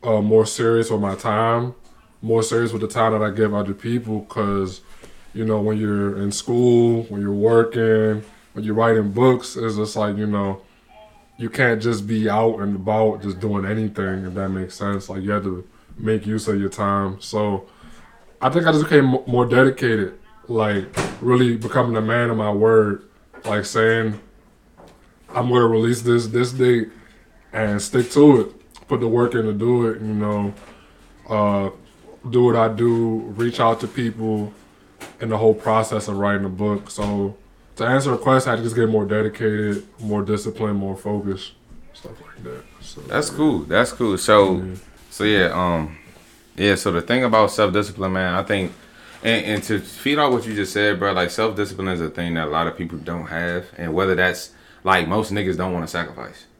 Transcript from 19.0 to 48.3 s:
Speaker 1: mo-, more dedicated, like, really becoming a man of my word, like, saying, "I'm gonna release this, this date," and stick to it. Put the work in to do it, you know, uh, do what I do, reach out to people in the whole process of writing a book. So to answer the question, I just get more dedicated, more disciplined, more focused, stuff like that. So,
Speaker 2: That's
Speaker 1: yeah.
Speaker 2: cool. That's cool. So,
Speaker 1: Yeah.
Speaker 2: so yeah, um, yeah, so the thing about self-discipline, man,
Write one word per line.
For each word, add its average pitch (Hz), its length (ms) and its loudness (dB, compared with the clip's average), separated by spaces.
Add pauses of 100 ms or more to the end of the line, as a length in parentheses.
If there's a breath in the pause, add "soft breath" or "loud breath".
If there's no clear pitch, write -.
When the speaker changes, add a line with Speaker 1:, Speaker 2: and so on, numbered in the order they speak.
Speaker 1:
mo-, 131 200 0
more 123 200 2
dedicated, 123 680 2 (340)
like, 104 360 0 (360)
really 123 360 4
becoming 117 400 0
a 110 40 0
man 117 300 0
of 113 60 -2
my 107 160 0
word, 107 500 4 (420)
like, 104 200 -2
saying, 113 560 0 (1120)
"I'm 123 140 0
gonna 123 180 6
release 113 360 2
this, 120 260 2
this 120 240 0
date," 123 360 2 (640 loud breath)
and 104 280 -2
stick 120 320 -2
to 143 280 8
it. - 480 -10
Put 123 120 0
the 120 80 -2
work 120 260 2
in 113 120 0
to 107 60 -2
do 117 340 2
it, 110 160 -2
you 107 120 -4
know, 104 380 -2 (760 loud breath)
uh, 101 420 0 (580)
do 123 160 4
what 117 120 6
I 113 120 4
do, 113 680 0
reach 117 220 -2
out 113 220 2
to 117 80 -6
people 110 640 -4 (680)
in 117 100 -6
the 107 80 0
whole 110 160 6
process 110 540 0
of 101 100 -4
writing 101 260 0
a 98 60 -4
book. 101 400 -4
So 101 460 -4 (400)
to 113 100 -2
answer 135 240 2
the 120 80 0
question, 131 340 2
I 113 40 0
just 113 200 -4
get 113 120 2
more 107 160 2
dedicated, 107 800 -2 (160)
more 104 220 -2
disciplined, 104 560 -4
more 98 180 -4
focused, 101 560 -6 (420)
stuff - 260 -18
like - 240 -20
that. - 180 -14 (180)
So, - 220 -18
Speaker 2:
That's 135 280 -4
Speaker 1:
yeah. - 60 -12
Speaker 2:
cool. 147 240 2
That's 87 320 0
cool. 104 260 0
So, 98 380 6
Speaker 1:
Yeah. 92 180 -6 (360)
Speaker 2:
so - 140 -6
yeah, 104 280 4
um, 82 440 -2 (600 loud breath)
yeah, 101 180 2
so 92 180 -2
the 85 80 0
thing 123 240 -2
about 110 260 4
self-discipline, 98 640 -2
man, 92 220 -2